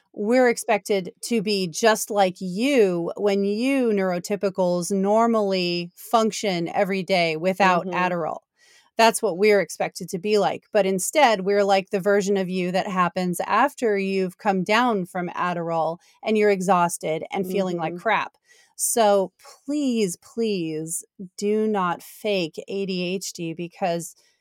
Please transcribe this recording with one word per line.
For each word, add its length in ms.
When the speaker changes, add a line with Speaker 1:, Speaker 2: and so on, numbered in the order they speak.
Speaker 1:
We're 380
expected 640
to 180
be 260
just 440
like 300
you 760
when 300
you 460
neurotypicals 1000
normally 1040
function 720
every 360
day 340
without 480
Speaker 2:
Mm-hmm. 120
Speaker 1:
Adderall. 420
That's 240
what 160
we're 220
expected 520
to 80
be 180
like. 340
But 140
instead, 560
we're 240
like 240
the 100
version 380
of 100
you 240
that 160
happens 580
after 520
you've 400
come 260
down 420
from 300
Adderall 640
and 140
you're 120
exhausted 800
and 160
feeling 300
like 160
Speaker 2:
Mm-hmm. 120
Speaker 1:
crap. 340
So 560
please, 500
please 880
do 300
not 340
fake 540
A 160
D 180
H 180
D 200
because 640